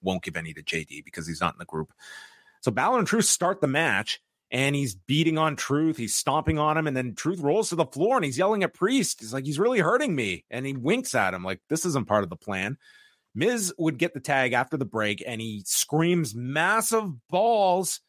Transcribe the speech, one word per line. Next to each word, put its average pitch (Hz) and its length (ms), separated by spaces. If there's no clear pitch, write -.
won't 92 200
give 82 140
any 82 180
to 78 80
J 80 220
D 73 180
because 80 240
he's 80 140
not 87 140
in - 40
the - 60
group. 80 280
So 127 100
Balor 160 280
and 196 80
Truth 214 180
start - 380
the 151 40
match, 131 540
and 139 260
he's 131 180
beating 156 440
on 156 180
Truth. 151 400
He's 113 180
stomping 156 440
on 151 180
him, 156 100
and 143 80
then 127 200
Truth 180 260
rolls 170 300
to 175 60
the 165 100
floor, 196 300
and 214 80
he's 131 120
yelling 196 280
at 165 100
Priest. 226 460
He's 110 120
like, 131 140
"He's 143 120
really 233 200
hurting 220 360
me." 101 360
And 131 160
he 139 80
winks 170 400
at 98 180
him 90 100
like, 92 180
"This 160 160
isn't 135 200
part 104 160
of 92 60
the 87 80
plan." 98 400
Miz 190 440
would 160 180
get 165 160
the 139 80
tag 131 320
after 123 240
the 135 80
break, 104 420
and 113 140
he 110 240
screams 160 720
massive 175 920
balls 190 800